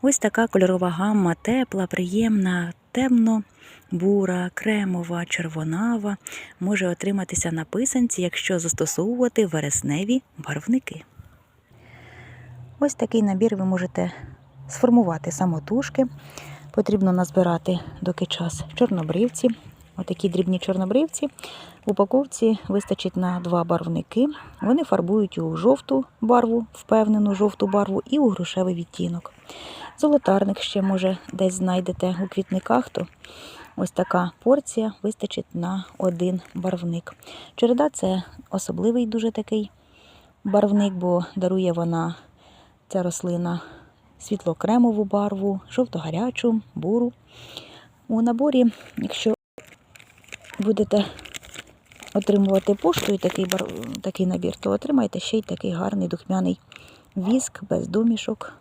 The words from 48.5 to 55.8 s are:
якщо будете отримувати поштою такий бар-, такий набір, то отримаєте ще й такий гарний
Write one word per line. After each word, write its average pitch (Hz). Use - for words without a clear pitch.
якщо -
будете 202
отримувати 196
поштою 214
такий 185
бар-, 185
такий 190
набір, 180
то -
отримаєте 240
ще -
й 214
такий 190
гарний 190